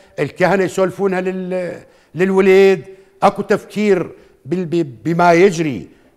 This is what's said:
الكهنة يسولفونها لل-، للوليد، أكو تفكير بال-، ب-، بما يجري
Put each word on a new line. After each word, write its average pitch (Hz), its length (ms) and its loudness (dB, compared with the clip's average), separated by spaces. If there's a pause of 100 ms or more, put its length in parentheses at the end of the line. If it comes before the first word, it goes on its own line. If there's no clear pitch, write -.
(180)
الكهنة 175 460 -2
يسولفونها 185 560 -4
لل-، 185 560 -8 (380)
للوليد، 190 680 4 (380)
أكو 196 200 0
تفكير 190 760 -2 (280)
بال-، 170 220 -6
ب-، 151 380 -6
بما 170 280 2
يجري 165 560 0 (280)